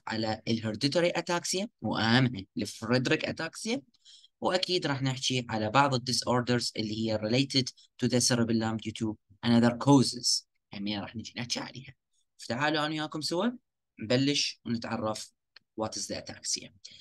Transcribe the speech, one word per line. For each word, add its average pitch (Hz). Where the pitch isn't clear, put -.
على 110
ال 110
hereditary 143
ataxia 180
وأهمها 113
ال 101
Friedreich 131
ataxia. 220
وأكيد 180
راح 135
نحكي 127
على 107
بعض 135
ال 120
disorders 120
اللي 110
هي 107
related 127
to 127
the 123
cerebellum 113
due 107
to 107
another 117
causes. -
همين 101
راح 92
نجي 110
نحكي -
عليها. -
فتعالوا 147
أنا 156
وياكم 156
سوا 170
نبلش 131
ونتعرف 113
what 110
is 101
the 98
ataxia. -